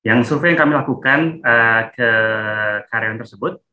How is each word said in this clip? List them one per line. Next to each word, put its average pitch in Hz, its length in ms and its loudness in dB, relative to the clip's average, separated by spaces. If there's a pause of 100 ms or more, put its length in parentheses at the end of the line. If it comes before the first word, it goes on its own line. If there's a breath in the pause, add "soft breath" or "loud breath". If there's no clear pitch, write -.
Yang 117 320 2
survei 160 240 2
yang 156 80 0
kami 147 80 2
lakukan, 135 480 0 (240)
eh, 113 380 2 (100)
ke 120 180 0 (760)
karyawan 110 320 -4
tersebut 104 400 -8 (120)